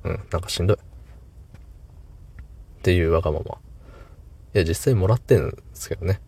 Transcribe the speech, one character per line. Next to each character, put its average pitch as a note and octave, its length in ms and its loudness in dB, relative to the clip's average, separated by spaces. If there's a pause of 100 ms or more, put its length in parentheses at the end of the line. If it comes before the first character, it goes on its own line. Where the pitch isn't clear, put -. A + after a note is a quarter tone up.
う F2 60 -2
ん、 - 100 -4 (100)
な E2+ 80 -2
ん - 40 0
か - 60 -12
し - 140 -4
ん F#2 60 2
ど G#2 60 4
い。 - 20 2
っ - 40 -20 (2000)
て F2+ 120 4
い F2 120 4
う E2 40 2
わ E2 120 4
が D#2 100 0
ま D2+ 80 -2
ま。 - 160 -10 (1000)
い G#2 40 4
や、 F2 60 4
実 E2 200 -2
際 C3+ 100 4
も F#2+ 140 4
ら A#2 80 4
っ - 40 -4
て - 160 4
ん C#2+ 140 0
で - 60 -14 (160)
す - 160 -14
け - 80 -4
ど F2 100 -6
ね。 G2 220 0